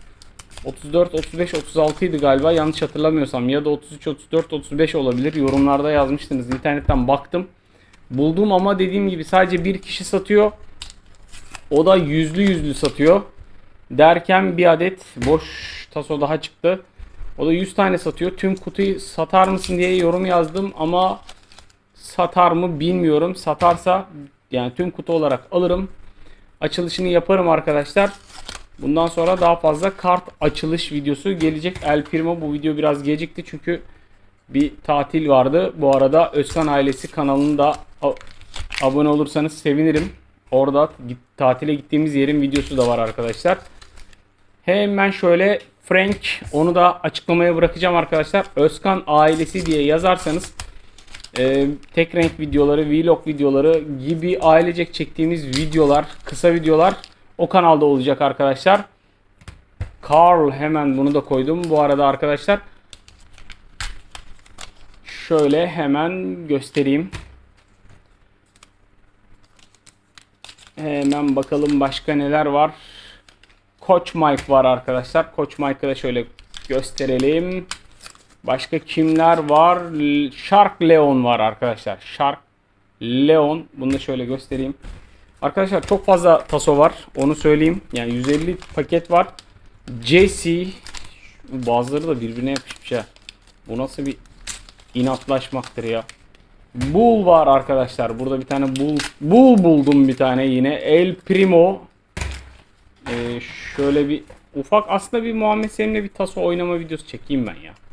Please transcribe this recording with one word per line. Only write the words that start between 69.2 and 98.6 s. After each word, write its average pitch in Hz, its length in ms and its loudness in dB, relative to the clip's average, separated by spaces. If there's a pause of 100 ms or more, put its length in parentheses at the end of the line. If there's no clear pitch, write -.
Hemen 143 600 -2
bakalım 147 440 0
başka 139 360 -2
neler 143 300 0
var. 147 260 0 (1080)
Coach 175 340 0
Mike 147 320 0
var 135 180 4
arkadaşlar. 127 600 -2 (100)
Coach 143 240 -6
Mike'ı 139 300 -4
da 135 60 -4
şöyle 123 300 -4 (440)
gösterelim. 143 960 -2 (800)
Başka 135 320 -4
kimler 160 680 2
var? 165 280 6
L-, 147 540 -2
Shark - 500 2
Leon 151 420 4
var 120 160 2
arkadaşlar. 110 580 -2 (200)
Shark 143 220 -2 (640)
Leon. 147 720 2
Bunu 135 200 -4
da 135 60 -4
şöyle 131 260 -6
göstereyim. 131 480 -8 (680)
Arkadaşlar 190 460 -2
çok 196 180 0
fazla 175 380 6
taso 147 340 0
var. 151 160 4 (220)
Onu 139 200 0
söyleyeyim. 156 460 2 (120)
Yani 120 200 -4
yüz 127 160 -4
elli 160 280 -2 (180)
paket 170 360 -2
var. 175 160 4 (760)
Jesse. 170 640 2 (840)
Bazıları 127 580 -2
da 135 140 -4
birbirine 117 280 -6
yapışmış - 420 -8
ha. 117 140 -6 (640)
Bu 113 100 -8
nasıl 135 280 -8
bir 135 100 -6 (800)
inatlaşmaktır 127 920 -4
ya. 113 200 -4 (720)
Bull 196 500 2
var 165 220 6
arkadaşlar. 131 720 0
Burada 131 220 -4
bir 127 40 -12
tane 139 300 -2